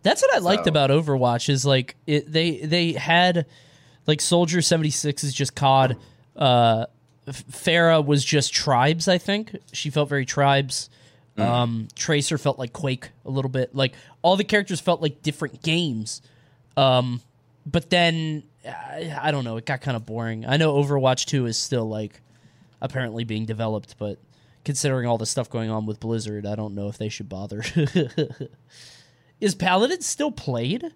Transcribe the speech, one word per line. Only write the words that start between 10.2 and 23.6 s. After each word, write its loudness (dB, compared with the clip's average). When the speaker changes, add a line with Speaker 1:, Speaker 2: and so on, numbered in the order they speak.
Speaker 1:
Tribes. 2
Speaker 2:
Mm. 2
Speaker 1:
Um, 0
Tracer -2
felt -2
like -10
Quake -6
a -12
little -2
bit. -4
Like, 0
all 4
the 0
characters 0
felt 0
like -4
different -6
games. -2
Um, 2
but -4
then, 0
I, -12
I 0
don't -2
know, -6
it -10
got -6
kinda -4
boring. -6
I 0
know 4
Overwatch 2
two 0
is -4
still, -2
like, -8
apparently -6
being -4
developed, -6